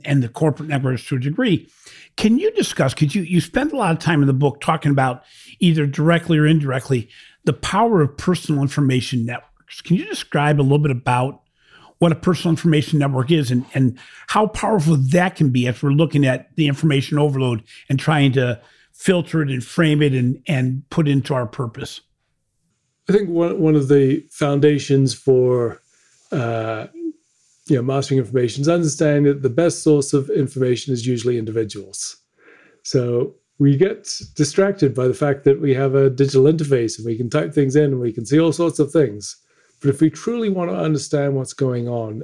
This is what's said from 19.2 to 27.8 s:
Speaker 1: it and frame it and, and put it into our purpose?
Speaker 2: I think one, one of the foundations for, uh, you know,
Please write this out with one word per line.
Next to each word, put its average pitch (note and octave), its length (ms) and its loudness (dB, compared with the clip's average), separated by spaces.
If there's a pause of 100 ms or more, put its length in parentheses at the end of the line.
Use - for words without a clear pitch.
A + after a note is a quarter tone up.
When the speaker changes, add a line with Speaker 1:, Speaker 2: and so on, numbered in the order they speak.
Speaker 1:
it C#3+ 80 -2
and B2+ 140 -4
frame D3+ 400 2
it C#3 100 2
and, B2+ 340 -2
and C3 440 -2
put D#3+ 160 0
it C#3+ 40 2
into C#3 220 0
our B2 140 -2
purpose? - 540 -12 (1080)
Speaker 2:
I F#3 40 2
think G3+ 160 2
one, E3+ 300 0
one D#3 160 4
of C#3 120 2
the C#3 320 4 (100)
foundations C#3+ 840 2
for, B2 680 2 (500)
uh, A2+ 560 -4 (800)
you C#3+ 100 2
know, A#2+ 40 -4